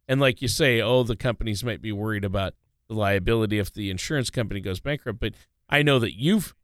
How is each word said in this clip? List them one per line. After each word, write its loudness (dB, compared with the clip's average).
And 2
like 2
you -2
say, 4
oh, 4
the -2
companies -4
might -4
be -6
worried -4
about -2
the -8
liability 2
if -4
the -6
insurance -4
company -4
goes -6
bankrupt. -6
But -4
I 2
know 6
that -2
you've, 0